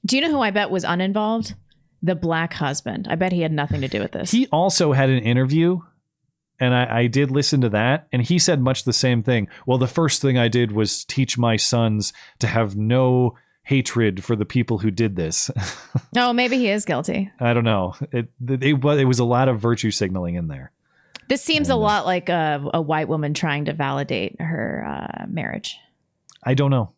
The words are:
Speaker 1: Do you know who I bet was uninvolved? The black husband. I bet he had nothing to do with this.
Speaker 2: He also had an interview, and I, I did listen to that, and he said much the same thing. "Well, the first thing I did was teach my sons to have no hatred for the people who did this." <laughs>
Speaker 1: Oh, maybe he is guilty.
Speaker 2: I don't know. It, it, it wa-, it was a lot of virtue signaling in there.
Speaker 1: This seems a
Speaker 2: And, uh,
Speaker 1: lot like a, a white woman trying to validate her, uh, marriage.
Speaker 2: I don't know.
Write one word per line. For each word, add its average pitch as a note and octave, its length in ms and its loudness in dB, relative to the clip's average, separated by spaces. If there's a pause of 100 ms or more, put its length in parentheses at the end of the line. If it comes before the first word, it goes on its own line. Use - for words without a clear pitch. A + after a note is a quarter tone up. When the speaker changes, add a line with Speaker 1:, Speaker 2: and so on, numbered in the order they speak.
Speaker 1:
Do A#3+ 100 0
you C4+ 60 2
know D#4+ 100 0
who C#4+ 100 0
I G#3+ 100 0
bet G3+ 180 0
was F#3 140 -2
uninvolved? G#3+ 720 -2 (460)
The F3 140 0
black E3 380 -2
husband. C#3 560 -4
I - 60 -2
bet F#3 160 0
he F3 100 0
had D#3 100 0
nothing C#3+ 300 -2
to C3 60 -4
do G#2 120 -4
with - 120 -4
this. - 200 -4
Speaker 2:
He A#3+ 160 2
also E3+ 460 2
had C3+ 160 4
an C3 100 2
interview, C3+ 600 2 (800)
and B2+ 140 2
I, A#2+ 280 2
I A#2+ 60 4
did C3 240 2
listen C#3 300 2
to A#2+ 80 2
that, A#2+ 420 0
and B2 100 0
he E3+ 180 2
said D#3 220 2
much C3 220 0
the A#2+ 100 0
same B2 300 2
thing. A2+ 240 0 (180)
"Well, B2+ 140 2
the B2+ 80 2
first D#3 340 0
thing C3+ 160 2
I A#2+ 100 4
did A#2 240 2
was G#2 320 -2
teach - 340 -2
my A#2 180 2
sons A2 580 0 (260)
to A#2+ 80 0
have G#2+ 280 0
no B2 600 2 (280)
hatred A2+ 600 0
for A#2 120 0
the G#2 100 -2
people A#2 340 0
who G#2+ 120 0
did G#2 240 0
this." D#2+ 400 -4
<laughs> - 40 -2 (560)
Speaker 1:
Oh, B3 180 2
maybe B3 240 2
he A#3+ 120 2
is G#3 160 -2
guilty. E3+ 540 -2
Speaker 2:
I A#2+ 140 2
don't A#2 120 2
know. F#2+ 280 0 (180)
It, A#2+ 180 -2 (180)
it, C3 160 -2
it D3 100 4 (100)
wa-, D3 140 4
it C3+ 80 4
was B2+ 140 4
a A#2+ 60 2
lot B2 240 2
of A#2 100 0
virtue A2+ 320 0
signaling F2+ 440 -2
in E2+ 120 -4
there. C2 240 -12 (580)
Speaker 1:
This C#4 140 2
seems D4+ 260 0
a C4 40 4
Speaker 2:
And, A#3 80 2
uh, - 20 0
Speaker 1:
lot G#3 220 2
like F3+ 240 -2
a, D#3 340 0 (100)
a E3 80 0
white D#3 280 -2
woman D3+ 240 -2
trying D3 320 -2
to D3+ 80 -4
validate C3+ 680 -4
her, D#3+ 480 -4
uh, - 400 -10
marriage. - 500 -8 (680)
Speaker 2:
I B2+ 100 0
don't C#3 180 2
know. A#2 260 0